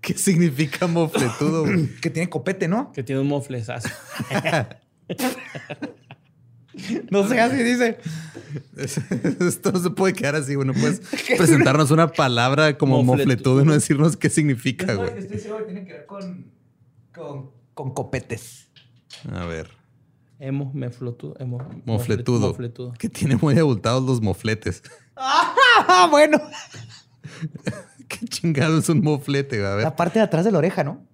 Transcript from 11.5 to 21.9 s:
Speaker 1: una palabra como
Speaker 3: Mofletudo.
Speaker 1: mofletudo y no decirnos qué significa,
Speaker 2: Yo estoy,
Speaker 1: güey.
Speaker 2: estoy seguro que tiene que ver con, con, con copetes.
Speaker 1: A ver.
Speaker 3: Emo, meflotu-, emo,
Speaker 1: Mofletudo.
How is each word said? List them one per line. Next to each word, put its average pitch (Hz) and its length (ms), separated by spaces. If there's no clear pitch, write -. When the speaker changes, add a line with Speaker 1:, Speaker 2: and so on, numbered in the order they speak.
Speaker 1:
una 160 220
palabra 139 640
como 127 260
Speaker 3:
Mofletudo. 131 220
Speaker 1:
mofletudo 135 380
y - 20
no 156 80
decirnos 151 460
qué 151 100
significa, 139 600
Speaker 2:
Yo 123 40
estoy, 95 160
Speaker 1:
güey. 202 160
Speaker 2:
estoy 202 140
seguro 214 280
que 185 60
tiene 185 140
que 160 80
ver - 120
con, 180 460
con, 143 360
con 135 220
copetes. - 720
Speaker 1:
A 90 140
ver. 80 240
Speaker 3:
Emo, 135 360
meflotu-, 127 680
emo, 123 260
Speaker 1:
Mofletudo. 117 640